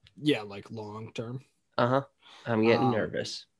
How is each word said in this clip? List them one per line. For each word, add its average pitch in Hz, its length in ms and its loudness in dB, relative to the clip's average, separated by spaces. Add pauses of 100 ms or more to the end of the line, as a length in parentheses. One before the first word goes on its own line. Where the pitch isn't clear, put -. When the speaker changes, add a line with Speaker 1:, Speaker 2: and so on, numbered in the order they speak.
(200)
Speaker 1:
Yeah, 139 220 0
like, 101 280 -14
long 107 440 -12
term. 123 260 -8 (380)
Speaker 2:
Uh-huh. 127 240 2 (440)
I'm 113 160 2
getting 117 240 6
Speaker 1:
Um, 120 60 4
Speaker 2:
nervous. - 540 -4 (140)